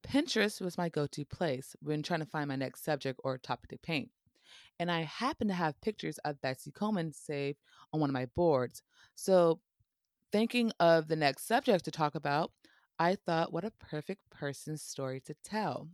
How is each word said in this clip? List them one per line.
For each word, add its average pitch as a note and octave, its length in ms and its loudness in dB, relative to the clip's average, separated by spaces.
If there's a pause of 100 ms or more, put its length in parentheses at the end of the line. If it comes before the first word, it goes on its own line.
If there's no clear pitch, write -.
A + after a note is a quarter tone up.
Pinterest A#3 560 2
was F#3 180 -4
my F3 100 0
go-to D3 360 -2
place C#3 560 -4
when D3+ 240 -2
trying E3+ 160 -2
to D3+ 60 -4
find D3+ 200 -4
my C#3 80 -4
next C3+ 300 -6
subject C3+ 400 -2
or C3 120 -2
topic - 340 -8
to - 80 -12
paint. D3 320 -4 (680)
And F3 140 0
I E3 80 0
happened A3 500 -2
to F#3 60 0
have D#3+ 240 -2
pictures E3 380 -6
of D3 220 -6
Betsy C3 300 -6
Coleman F#3 420 -2
saved C#3+ 460 -6 (340)
on D#3 60 0
one D3 100 2
of C3+ 60 -2
my B2+ 120 -2
boards. C#3 540 2 (360)
So F3 420 6 (720)
thinking A3+ 480 2
of E3 300 6
the D#3+ 80 2
next C#3+ 320 0
subject A3+ 380 4
to D#3+ 40 -4
talk D3+ 240 -2
about, D3+ 380 -2 (480)
I F3+ 160 4
thought, E3 360 -2
"What E3+ 120 -4
a A3 80 -8
perfect - 580 -10
person's D3+ 520 -8
story C3 400 -6
to D3+ 200 -14
tell." F3 520 -4